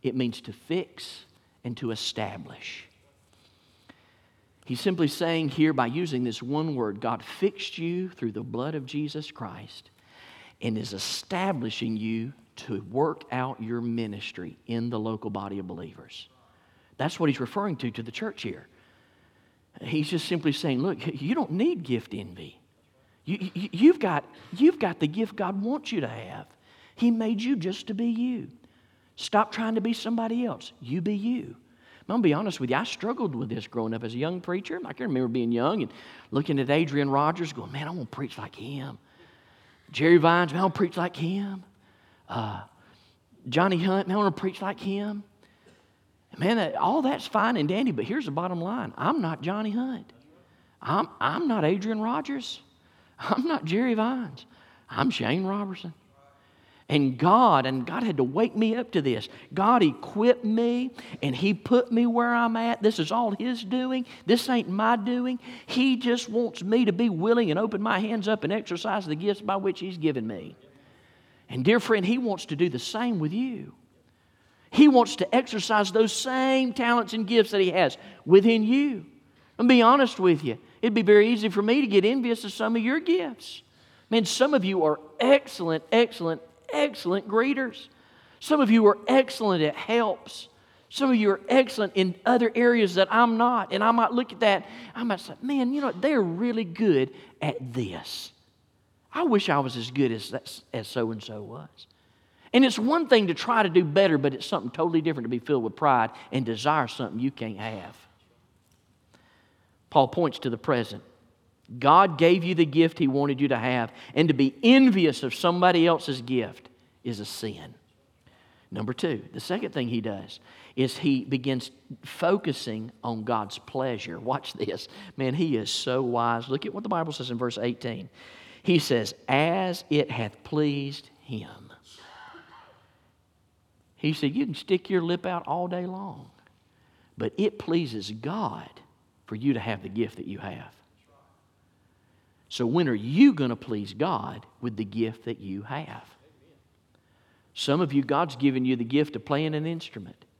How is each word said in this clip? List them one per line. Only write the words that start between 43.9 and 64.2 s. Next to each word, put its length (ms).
"Man, 80
I 20
wanna 140
preach 280
like 200
him." 420
Man, 200
that, 200
all 260
that's 240
fine 300
and 120
dandy, 240
but 120
here's 200
the 60
bottom 300
line. 360
I'm 240
not 220
Johnny 280
Hunt. 420
I'm, 280
I'm 260
not 180
Adrian 360
Rogers. 600
I'm 280
not 180
Jerry 300
Vines. 520
I'm 200
Shane 340
Robertson. 480
And 280
God, 480
and 220
God 160
had 140
to 80
wake 320
me 200
up 160
to 100
this. 260
God 280
equipped 600
me, 460
and 120
He 200
put 380
me 140
where 280
I'm 220
at. 260
This 160
is 140
all 180
His 320
doing. 420